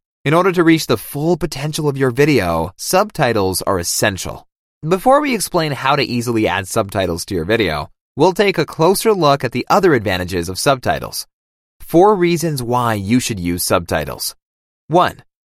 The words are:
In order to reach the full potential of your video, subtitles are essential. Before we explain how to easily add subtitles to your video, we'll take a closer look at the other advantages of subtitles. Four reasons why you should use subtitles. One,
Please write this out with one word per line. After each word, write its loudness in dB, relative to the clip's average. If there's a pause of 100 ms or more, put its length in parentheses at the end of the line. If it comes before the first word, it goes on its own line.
(260)
In 0
order 2
to 2
reach 2
the 0
full -2
potential -4
of -2
your 0
video, 0
subtitles 0
are 0
essential. -4 (340)
Before 2
we -2
explain -2
how 0
to 2
easily 0
add -2
subtitles -2
to -6
your -2
video, -2 (260)
we'll 4
take 0
a 0
closer 2
look 2
at -2
the -4
other 4
advantages -2
of -8
subtitles. -2 (520)
Four 4
reasons 0
why 0
you 0
should -6
use -4
subtitles. -4 (520)
One, 0 (260)